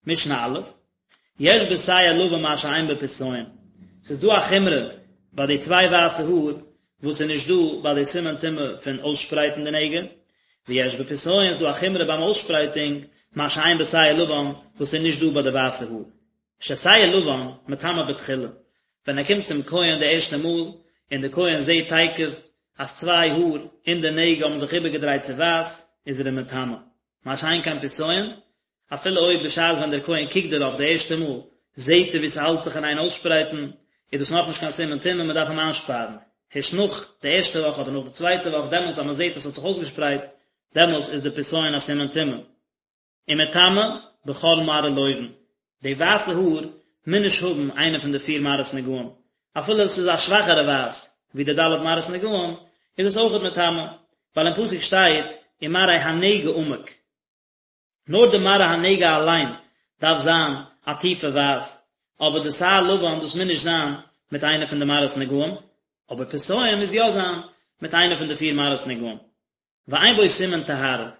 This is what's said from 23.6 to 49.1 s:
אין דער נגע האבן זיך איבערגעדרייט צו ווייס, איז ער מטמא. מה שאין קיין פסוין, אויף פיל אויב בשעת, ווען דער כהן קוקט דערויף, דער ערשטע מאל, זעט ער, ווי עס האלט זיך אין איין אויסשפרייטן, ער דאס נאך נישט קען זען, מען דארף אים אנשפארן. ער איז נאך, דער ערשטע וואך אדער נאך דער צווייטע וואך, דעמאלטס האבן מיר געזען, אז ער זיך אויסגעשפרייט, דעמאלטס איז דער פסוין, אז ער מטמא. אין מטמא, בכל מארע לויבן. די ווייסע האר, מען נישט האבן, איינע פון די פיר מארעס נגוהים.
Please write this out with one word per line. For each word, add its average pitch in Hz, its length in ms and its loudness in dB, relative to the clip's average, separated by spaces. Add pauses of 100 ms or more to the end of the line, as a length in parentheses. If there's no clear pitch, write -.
אין 170 140 0
דער 156 120 0
נגע 160 340 2
האבן 147 120 -2
זיך 143 160 -4
איבערגעדרייט 147 480 -2
צו 139 100 -10
ווייס, 165 540 -2 (200)
איז 135 140 -6
ער 131 100 -2
מטמא. 127 460 -6 (480)
מה 135 120 -6
שאין 160 260 -2
קיין 151 180 -4
פסוין, 160 440 -2 (680)
אויף 139 120 -10
פיל 185 160 0
אויב 175 240 4
בשעת, 165 340 0
ווען 147 140 -2
דער 143 100 -2
כהן 151 260 -2
קוקט 170 240 -2
דערויף, 135 280 -2
דער 143 100 0
ערשטע 165 280 0
מאל, 147 240 -4 (360)
זעט 135 200 4 (160)
ער, 165 60 0
ווי 151 80 0
עס 147 120 -6
האלט 160 240 0
זיך - 140 -8
אין 151 80 -4
איין 151 140 -2
אויסשפרייטן, 156 720 -2 (420)
ער 143 60 -4
דאס 139 120 -4
נאך 170 160 2
נישט 160 140 -8
קען 156 100 -4
זען, 165 480 -4
מען 160 160 -2
דארף 151 160 0
אים 156 100 -4
אנשפארן. 123 520 -4
ער - 440 -18
איז 143 180 -6
נאך, 202 340 -2 (140)
דער 143 100 -2
ערשטע 180 280 0
וואך 151 180 -2
אדער 131 160 -6
נאך 135 80 -4
דער 127 100 -16
צווייטע 180 380 0
וואך, 147 200 -4
דעמאלטס 170 280 -2
האבן 143 120 -4
מיר 160 180 -2
געזען, - 80 -6
אז 139 100 -12
ער 143 60 -8
זיך 139 120 -12
אויסגעשפרייט, 151 580 -4 (520)
דעמאלטס 151 360 2
איז 143 120 -6
דער 143 140 -4
פסוין, 156 380 -2
אז 139 160 -4
ער 143 140 -2
מטמא. 143 320 -2 (920)
אין 156 120 2
מטמא, 185 460 4 (400)
בכל 160 300 2 (100)
מארע 151 220 2
לויבן. 135 400 0 (540)
די 135 120 -4
ווייסע 190 360 2
האר, 165 340 2 (420)
מען 196 160 2
נישט 185 200 0
האבן, 147 280 -2
איינע 156 280 0
פון 143 140 -4
די 139 60 -2
פיר 147 240 -2
מארעס 139 320 -2
נגוהים. 127 340 -6 (480)